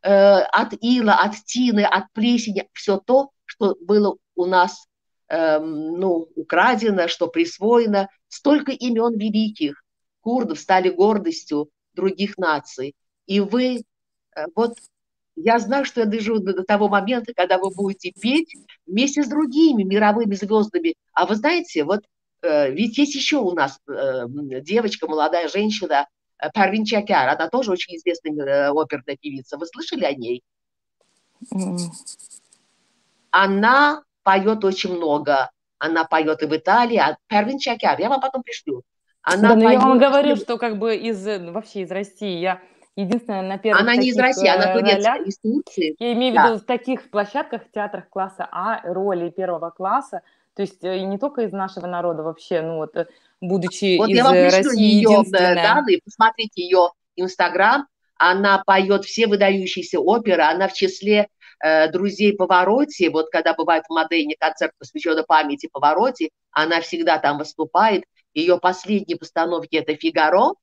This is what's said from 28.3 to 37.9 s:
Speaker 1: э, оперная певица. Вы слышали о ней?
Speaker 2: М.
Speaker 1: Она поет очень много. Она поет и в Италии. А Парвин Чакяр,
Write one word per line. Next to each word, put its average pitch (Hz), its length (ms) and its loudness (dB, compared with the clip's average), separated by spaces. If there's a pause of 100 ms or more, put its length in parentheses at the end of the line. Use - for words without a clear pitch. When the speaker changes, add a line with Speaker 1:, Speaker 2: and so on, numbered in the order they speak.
Speaker 1:
э, - 20 -
оперная 143 500 -4
певица. 143 360 -14
Вы 165 100 -10
слышали 285 380 -8
о - 100 -2
ней? 123 260 -8 (1120)
Speaker 2:
М. 180 380 -6 (1400)
Speaker 1:
Она 233 720 2 (200)
поет 196 420 2
очень 185 300 -2
много. 147 560 -2 (280)
Она 160 260 0
поет 160 380 0
и - 20 -2
в 151 100 -2
Италии. 226 420 2
А 156 200 0 (100)
Парвин 226 320 -2
Чакяр, 220 400 -2